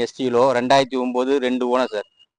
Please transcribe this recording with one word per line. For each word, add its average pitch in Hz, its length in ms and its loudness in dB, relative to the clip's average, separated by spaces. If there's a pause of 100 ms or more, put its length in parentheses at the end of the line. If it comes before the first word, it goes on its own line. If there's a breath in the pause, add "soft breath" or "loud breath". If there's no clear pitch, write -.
எஸ் - 120 -10
டி 131 100 -4 (100)
லோ, 123 80 6 (140)
ரெண்டாயிரத்தி 127 440 2
ஒன்பது, 127 320 -2 (100)
ரெண்டு 123 280 -2
ஓனர் 123 200 -2
சார். 101 160 -8 (300)